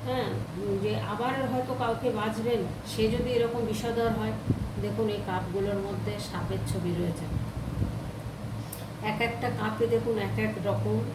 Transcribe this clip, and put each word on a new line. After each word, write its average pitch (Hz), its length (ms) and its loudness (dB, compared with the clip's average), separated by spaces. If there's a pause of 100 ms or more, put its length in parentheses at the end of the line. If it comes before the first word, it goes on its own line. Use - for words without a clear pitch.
হ্যাঁ, 247 200 2
উম, 190 580 -2
যে 214 180 2
আবার 254 520 0
হয়তো 254 260 0
কাউকে 233 320 2
বাঁচবেন, 214 560 2 (300)
সে 220 120 4
যদি 247 240 2
এরকম 233 320 2
বিষধর 226 440 2
হয়। 214 240 2 (500)
দেখুন, 208 260 2
এই 202 180 0
কাপগুলোর 196 480 0
মধ্যে 196 380 -2 (200)
সাপের 185 260 -2 (100)
ছবি 175 300 0
রয়েছে, 170 260 0 (1800)
এক 214 140 0
একটা 240 300 0
কাপে 214 360 2
দেখুন 226 320 2
এক 202 200 0
এক 214 160 2 (100)
রকম 107 360 2 (140)